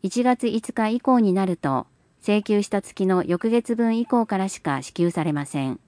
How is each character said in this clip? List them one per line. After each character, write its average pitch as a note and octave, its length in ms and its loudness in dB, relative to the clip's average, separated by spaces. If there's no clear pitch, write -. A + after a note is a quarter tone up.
一 A#3 220 -2
月 B3 220 2
五 A3 260 -2
日 G#3+ 180 0
以 A#3+ 100 -2
降 B3+ 200 4
に G3+ 120 4
な F#3+ 140 2
る F3+ 100 -2
と、 C3+ 300 -2
請 G#3 200 2
求 G#3 200 0
し - 60 -4
た G3+ 140 -2
月 - 240 -4
の F#3 180 2
翌 F3 240 -2
月 A#3 260 0
分 A3+ 240 0
以 A#3+ 80 -2
降 A#3 200 0
か G3+ 100 -4
ら F#3+ 120 -2
し - 120 -10
か C3+ 220 -4
支 - 100 -16
給 F3 180 0
さ E3 140 -2
れ D#3 80 0
ま C#3+ 140 -4
せ C3+ 220 -4
ん。 B2 200 -6